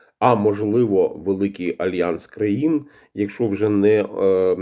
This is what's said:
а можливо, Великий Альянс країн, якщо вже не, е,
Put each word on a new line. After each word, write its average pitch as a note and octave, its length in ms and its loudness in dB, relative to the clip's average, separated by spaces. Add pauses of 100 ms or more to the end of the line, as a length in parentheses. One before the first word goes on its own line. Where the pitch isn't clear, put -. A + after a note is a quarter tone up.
(180)
а A#2+ 160 4
можливо, G#2 760 0
Великий F#2 680 -4
Альянс F2 480 -4
країн, C3+ 580 -2 (300)
якщо G#2 340 -2
вже G2+ 200 -2
не, G#2 340 4
е, - 20 0 (580)